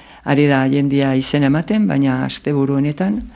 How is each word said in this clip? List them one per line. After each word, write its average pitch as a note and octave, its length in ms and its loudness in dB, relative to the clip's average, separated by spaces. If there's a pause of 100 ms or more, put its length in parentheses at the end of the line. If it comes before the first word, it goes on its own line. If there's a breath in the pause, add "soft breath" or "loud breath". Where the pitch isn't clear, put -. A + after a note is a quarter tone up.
(240 loud breath)
ari C#3+ 240 2
da C3+ 220 2
jendia C#3 460 0
izen C#3 280 0
ematen, E3+ 440 0
baina C3+ 380 0
asteburu C#3 500 -2
honetan F#3 460 -2 (140)